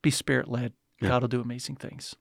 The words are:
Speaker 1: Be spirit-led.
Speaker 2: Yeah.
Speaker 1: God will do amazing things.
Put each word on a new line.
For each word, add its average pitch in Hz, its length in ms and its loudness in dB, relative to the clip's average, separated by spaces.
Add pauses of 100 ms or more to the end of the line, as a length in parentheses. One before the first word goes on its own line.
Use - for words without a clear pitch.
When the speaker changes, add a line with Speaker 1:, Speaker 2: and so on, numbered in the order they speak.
Speaker 1:
Be 151 80 6
spirit-led. 123 600 0 (280)
Speaker 2:
Yeah. 101 80 2
Speaker 1:
God 123 140 4
will 127 60 0
do 123 120 2
amazing 123 360 -6
things. - 440 -12